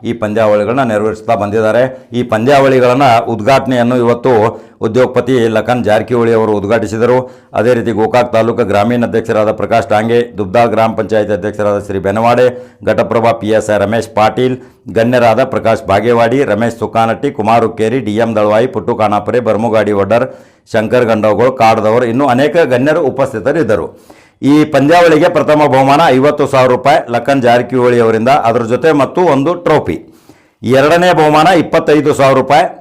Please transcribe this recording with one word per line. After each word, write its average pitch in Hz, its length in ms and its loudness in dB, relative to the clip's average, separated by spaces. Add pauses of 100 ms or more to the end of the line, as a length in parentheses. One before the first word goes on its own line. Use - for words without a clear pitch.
ಈ 117 80 -6
ಪಂದ್ಯಾವಳಿಗಳನ್ನ 107 680 -2
ನೆರವೇರಿಸ್ತಾ 110 520 -2
ಬಂದಿದ್ದಾರೆ. 110 760 -2
ಈ 120 100 -4
ಪಂದ್ಯಾವಳಿಗಳನ್ನ 127 800 2 (260)
ಉದ್ಘಾಟನೆಯನ್ನು 120 680 0
ಇವತ್ತು 120 720 0 (120)
ಉದ್ಯೋಗಪತಿ 120 680 0
ಲಖನ್ 113 360 -2
ಜಾರಕಿಹೊಳಿ 117 500 0
ಅವರು 110 180 2
ಉದ್ಘಾಟಿಸಿದರು. 110 800 -2 (220)
ಅದೇ 117 220 0
ರೀತಿ 117 160 -2
ಗೋಕಾಕ್ 113 420 0
ತಾಲೂಕು 113 320 0
ಗ್ರಾಮೀಣ 110 420 0
ಅಧ್ಯಕ್ಷರಾದ 107 460 -2
ಪ್ರಕಾಶ್ 101 360 -2
ಡಾಂಗೆ, 113 500 0
ದುಬ್ದಾಳ್ 104 300 0
ಗ್ರಾಮ 110 260 0
ಪಂಚಾಯತ್ 104 360 -2
ಅಧ್ಯಕ್ಷರಾದ 104 480 -2
ಶ್ರೀ 98 200 -6
ಬೆನವಾಡೆ, 117 840 -2
ಘಟಪ್ರಭಾ 113 480 0
ಪಿ 104 160 -6
ಎಸ್ 107 220 0
ಐ 104 80 2
ರಮೇಶ್ 104 360 -4
ಪಾಟೀಲ್, 123 440 0 (340)
ಗಣ್ಯರಾದ 117 520 2
ಪ್ರಕಾಶ್ 107 420 -2
ಬಾಗೇವಾಡಿ, 117 580 0
ರಮೇಶ್ 110 320 -2
ಸುಕಾನಟ್ಟಿ, 113 540 -2
ಕುಮಾರ್ 113 340 0
ಹುಕ್ಕೇರಿ, 110 360 -2
ಡಿ 104 160 -6
ಎಂ 117 200 -2
ದಳವಾಯಿ, 107 300 0
ಪುಟ್ಟು 117 280 -4
ಖಾನಾಪುರೆ, 104 460 -2
ಬರ್ಮುಗಾಡಿ 107 520 -2
ಒಡ್ಡರ್, 104 420 0 (380)
ಶಂಕರ್ 117 320 0
ಗಂಡೋಗೋಳ್, 110 540 0
ಕಾಡ್ದವರು, 113 460 2
ಇನ್ನೂ 123 220 -2
ಅನೇಕ 135 300 0
ಗಣ್ಯರು 147 440 0
ಉಪಸ್ಥಿತರಿದ್ದರು. 123 1160 -4 (240)
ಈ 147 220 4
ಪಂದ್ಯಾವಳಿಗೆ 156 640 4
ಪ್ರಥಮ 151 380 2
ಬಹುಮಾನ 135 400 2
ಐವತ್ತು 139 400 2
ಸಾವಿರ 127 240 2
ರೂಪಾಯಿ 139 420 0
ಲಖನ್ 123 300 -2
ಜಾರಕಿಹೊಳಿ 123 580 2
ಅವರಿಂದ, 113 280 2
ಅದರ 120 340 0
ಜೊತೆ 123 300 0
ಮತ್ತು 143 280 -2
ಒಂದು 156 340 0
ಟ್ರೋಫಿ. - 680 -4 (400)
ಎರಡನೇ 151 500 2
ಬಹುಮಾನ 156 340 2
ಇಪ್ಪತ್ತೈದು 151 680 0
ಸಾವಿರ 135 240 2
ರೂಪಾಯಿ 143 260 2 (160)